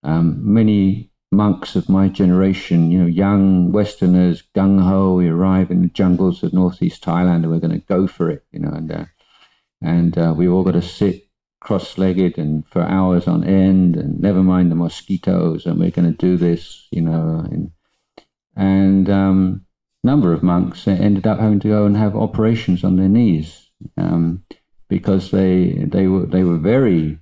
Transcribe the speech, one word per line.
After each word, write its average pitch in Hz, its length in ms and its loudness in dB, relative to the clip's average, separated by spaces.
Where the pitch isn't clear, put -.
Um, 80 380 0
many 104 680 0
monks 104 420 0
of 90 140 -4
my 98 200 4
generation, 92 840 0
you 92 80 2
know, 87 60 2
young 95 680 2
Westerners, 90 720 0
gung-ho, 95 600 2
we 90 140 2
arrive 92 400 0
in 90 140 0
the 90 60 0
jungles 90 560 0
of 87 80 -4
northeast 90 500 -2
Thailand 87 400 0
and 80 80 -2
we're 82 80 -2
gonna 82 200 -4
go 95 280 -2
for 85 240 -4
it, 73 220 -10
you 82 80 -12
know, 78 100 -6
and, 80 220 -10
uh, 80 120 -10
and, 85 340 0
uh, 82 200 0
we've 87 160 2
all 92 100 2
gotta 87 180 0
sit - 480 -4
cross-legged 92 800 -2
and 76 300 -4
for 87 140 -2
hours 90 440 0
on 85 160 0
end, 92 540 2
and 73 240 -6
never 95 240 2
mind 90 260 2
the 82 60 -2
mosquitoes, 85 920 -4
and 82 140 -2
we're 87 100 0
gonna 87 220 0
do 90 240 0
this, 85 560 -2
you 87 80 -4
know, 80 500 -2
and, 82 220 -8
and, 98 560 2
um, 95 560 0
number 123 280 2
of 82 100 -2
monks 87 440 -2
ended 98 400 0
up 107 140 0
having 107 180 2
to 107 100 -2
go 107 160 2
and 101 120 2
have 104 180 0
operations 110 720 -2
on 95 120 2
their 95 120 2
knees, 95 640 0
um, 85 480 -2
because 98 440 -2
they, 92 560 0
they 95 180 0
were, 92 200 0
they 92 180 0
were 85 140 0
very 87 640 0